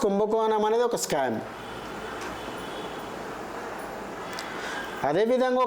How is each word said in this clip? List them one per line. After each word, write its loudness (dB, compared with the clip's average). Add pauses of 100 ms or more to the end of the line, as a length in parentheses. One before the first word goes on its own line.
కుంభకోణం 4
అనేది 4
ఒక 0
స్కామ్. 2 (3750)
అదేవిధంగా 6